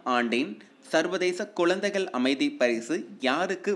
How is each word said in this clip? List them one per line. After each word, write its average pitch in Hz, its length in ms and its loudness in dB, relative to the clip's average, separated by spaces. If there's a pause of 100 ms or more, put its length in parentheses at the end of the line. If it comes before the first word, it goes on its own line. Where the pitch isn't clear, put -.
(160)
ஆண்டின் 117 340 0 (400)
சர்வதேச 180 560 0 (140)
குழந்தைகள் 190 460 0 (120)
அமைதி 139 320 2 (100)
பரிசு 120 380 2 (300)
யாருக்கு 180 480 -2